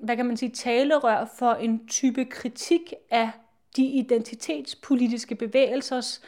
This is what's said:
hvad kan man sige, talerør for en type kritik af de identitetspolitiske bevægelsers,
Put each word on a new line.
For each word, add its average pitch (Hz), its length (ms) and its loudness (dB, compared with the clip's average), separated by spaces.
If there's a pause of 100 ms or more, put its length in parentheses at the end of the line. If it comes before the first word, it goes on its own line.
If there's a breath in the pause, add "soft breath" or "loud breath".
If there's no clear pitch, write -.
hvad 226 160 -2
kan 247 100 0
man 240 100 0
sige, 240 140 -2
talerør 247 880 2
for 240 140 2
en 226 360 -2
type 254 360 0
kritik - 680 -2 (180)
af 226 200 2 (460)
de 262 80 6
identitetspolitiske 247 1500 -2
bevægelsers, 254 920 0